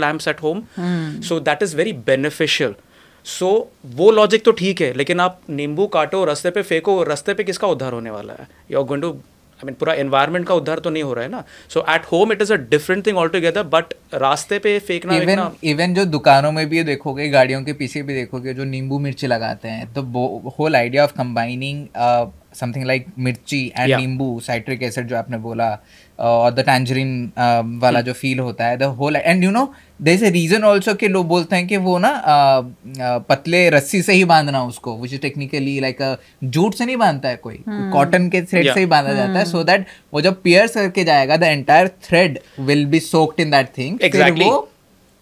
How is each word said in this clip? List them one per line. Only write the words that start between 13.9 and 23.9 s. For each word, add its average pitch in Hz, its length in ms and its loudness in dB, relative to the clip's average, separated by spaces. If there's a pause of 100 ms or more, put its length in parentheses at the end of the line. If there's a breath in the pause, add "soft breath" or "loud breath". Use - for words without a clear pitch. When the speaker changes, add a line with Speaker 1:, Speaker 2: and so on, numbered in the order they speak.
Speaker 1:
रास्ते 147 440 0
पे 208 200 0
फेंकना 180 340 -4
Speaker 3:
Even, 180 140 2
Speaker 1:
वेंकना 185 300 -2
Speaker 3:
even 156 300 -2
जो 185 180 2
दुकानों 147 480 4
में 156 160 -2
भी 160 140 0
देखोगे, 143 460 -4
गाड़ियों 131 360 2
के 147 80 -6
पीछे 143 300 -8
भी 139 120 -6
देखोगे, 127 400 -8
जो 135 100 -8
नींबू 135 340 -4
मिर्ची 143 280 -4
लगाते 113 420 -4
हैं, 113 240 -12
तो 139 100 -8
वो 123 580 -6
whole 151 220 2
idea 139 260 2
of - 120 -8
combining, 123 640 -6 (180)
uh, 120 260 2 (260)
something 123 320 -6
like 131 180 0 (160)
मिर्ची 127 580 -4
and 123 100 0
Speaker 1:
Yeah। 131 140 2